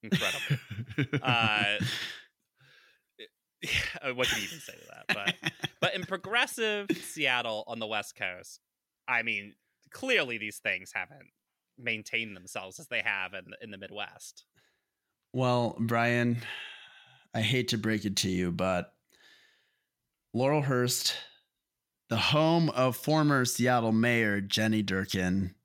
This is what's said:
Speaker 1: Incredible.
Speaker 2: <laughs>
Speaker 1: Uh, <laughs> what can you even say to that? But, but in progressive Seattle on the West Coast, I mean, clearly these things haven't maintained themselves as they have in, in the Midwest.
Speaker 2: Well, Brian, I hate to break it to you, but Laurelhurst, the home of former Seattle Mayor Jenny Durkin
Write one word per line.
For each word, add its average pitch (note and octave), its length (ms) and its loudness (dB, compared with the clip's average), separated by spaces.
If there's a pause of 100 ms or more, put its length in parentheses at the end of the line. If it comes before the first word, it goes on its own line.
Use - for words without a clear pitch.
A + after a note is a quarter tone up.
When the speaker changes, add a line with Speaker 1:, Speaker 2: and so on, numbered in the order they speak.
Speaker 1:
Incredible. A2 540 -2 (640)
Speaker 2:
<laughs> - 20 -14
Speaker 1:
Uh, G#2+ 540 2 (1900)
<laughs> D3+ 520 -4
what B2 120 2
can - 120 0
you F#2+ 80 -6
even E3 120 -12
say - 140 -16
to - 160 -20
that? - 180 -20
But, D#3+ 440 -2 (280)
but F#3 160 2
in F#3 80 -6
progressive G#3 840 -2 (160)
Seattle A#2+ 640 0
on A2+ 120 -8
the A2+ 80 -4
West G#2+ 280 -4
Coast, F#2 440 -8 (480)
I A#2+ 160 2
mean, G#2 300 -6 (380)
clearly E3+ 460 0
these G#2+ 200 -8
things F#2+ 360 -4
haven't D2 360 -10 (480)
maintained A2+ 580 -6
themselves F#2+ 440 -12
as D#3+ 80 -18
they A#2 160 -4
have G2 300 -4
in, F#2 120 -10 (160)
in A2 100 -14
the G2 60 -14
Midwest. - 680 -14 (880)
Speaker 2:
Well, B2 460 2
Brian, A#2 640 2 (920)
I A#2 80 0
hate B2 280 2
to A#2+ 80 0
break G#2+ 280 0
it G2 120 0
to F#2+ 120 0
you, F2+ 220 0
but F2+ 420 0 (1400)
Laurelhurst, C3 800 2 (960)
the A2+ 80 0
home D#3+ 540 4
of B2+ 260 2
former D3 480 4
Seattle A#2+ 460 4
Mayor A2 500 4
Jenny A2 400 2
Durkin F#2+ 720 0 (120)